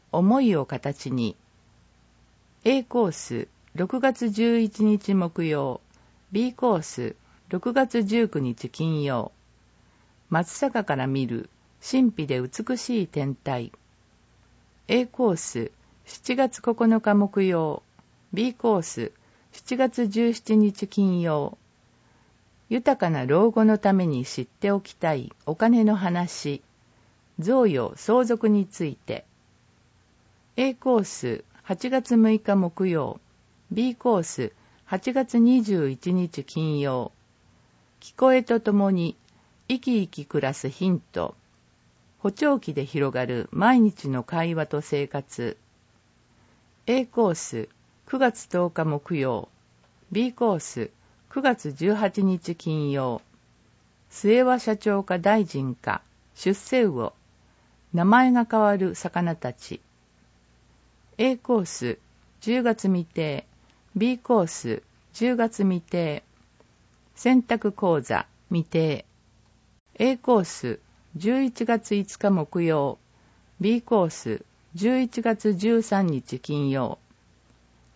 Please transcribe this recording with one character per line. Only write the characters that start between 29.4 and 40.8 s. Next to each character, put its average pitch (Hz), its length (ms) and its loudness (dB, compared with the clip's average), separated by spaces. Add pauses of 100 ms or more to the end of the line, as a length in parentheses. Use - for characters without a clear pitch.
A 262 160 0
コ 247 240 2
ー 202 60 2
ス、 - 420 -6 (160)
八 196 280 -6
月 247 280 2
六 220 220 6
日 202 160 0
木 185 340 0
曜。 143 320 -4 (500)
B 233 240 -2
コ 233 220 0
ー 170 60 0
ス、 120 280 -8 (320)
八 190 300 -6
月 254 240 -2
二 240 260 6
十 175 260 0
一 180 240 -4
日 175 300 -2
金 156 360 -4
曜。 131 340 -4 (880)
聞 - 140 -20
こ 262 180 4
え 254 100 4
と 233 160 0
と 214 140 0
も 196 180 4
に、 175 240 -2 (540)
生 254 100 -2
き 240 240 0
生 165 40 -4
き - 180 -14
暮 147 160 -2
ら 135 120 0
す - 140 -8
ヒ 180 220 -2